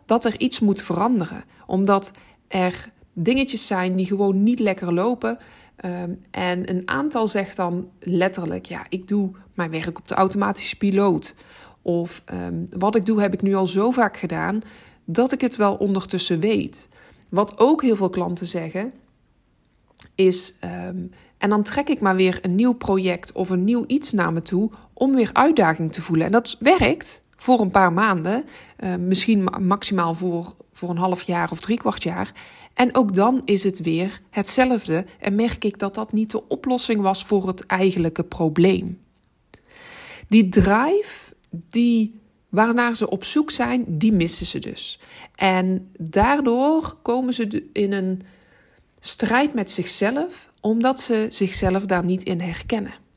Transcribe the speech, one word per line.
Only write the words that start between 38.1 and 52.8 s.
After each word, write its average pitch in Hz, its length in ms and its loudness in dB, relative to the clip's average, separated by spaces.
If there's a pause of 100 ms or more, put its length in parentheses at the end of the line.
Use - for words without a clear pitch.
probleem. 170 760 2 (1300)
Die 214 220 6
drive 233 840 2 (140)
die, 226 720 0 (300)
waarnaar 233 460 2
ze - 140 -2
op 190 140 -4
zoek 302 280 0
zijn, 247 360 -2
die 190 260 2
missen 165 320 0
ze - 140 -4
dus. - 400 -12 (360)
En 185 640 0
daardoor 262 1040 2
komen 247 320 -2
ze 233 140 -4
de, 208 260 -6
in 202 180 0
een 185 300 -2 (800)
strijd 262 540 0
met 214 180 -2
zichzelf, 254 800 -4 (100)
omdat 233 380 0
ze 220 300 0
zichzelf 190 560 0
daar 180 200 0
niet 185 180 0
in 175 180 -4
herkennen. 185 520 -6 (240)